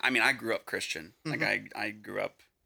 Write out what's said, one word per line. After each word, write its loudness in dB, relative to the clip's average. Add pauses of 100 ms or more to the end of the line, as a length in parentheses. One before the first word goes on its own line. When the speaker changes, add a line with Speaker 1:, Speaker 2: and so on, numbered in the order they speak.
Speaker 1:
I 4
mean, 4
I 6
grew 0
up -6
Christian. -4 (160)
Like, -2
Speaker 2:
Mm-hmm. 2
Speaker 1:
I, 2 (100)
I -4
grew -6
up -6 (240)